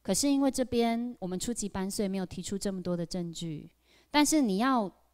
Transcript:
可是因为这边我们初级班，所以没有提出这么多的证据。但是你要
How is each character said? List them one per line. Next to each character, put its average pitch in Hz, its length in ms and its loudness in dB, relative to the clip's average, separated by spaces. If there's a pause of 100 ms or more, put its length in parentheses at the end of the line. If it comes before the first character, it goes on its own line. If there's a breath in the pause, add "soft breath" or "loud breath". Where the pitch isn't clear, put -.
可 196 140 0
是 277 160 2
因 277 100 4
为 269 100 4
这 254 140 0
边 233 540 0
我 190 80 -6
们 180 120 -4
初 240 140 -4
级 208 160 -4
班， 190 220 -4
所 208 120 -4
以 196 60 0
没 190 80 -2
有 190 80 -2
提 - 160 -10
出 196 160 -6
这 196 160 -4
么 185 100 -6
多 175 140 -2
的 170 80 -2
证 175 260 -6
据。 165 380 -8 (420 soft breath)
但 294 140 6
是 302 160 4
你 208 160 4
要 233 340 2 (240)